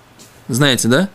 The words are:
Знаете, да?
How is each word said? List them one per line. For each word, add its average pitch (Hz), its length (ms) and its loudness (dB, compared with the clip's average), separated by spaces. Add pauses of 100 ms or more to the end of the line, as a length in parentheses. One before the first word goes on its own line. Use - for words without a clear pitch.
(480)
Знаете, 123 400 0
да? 156 280 2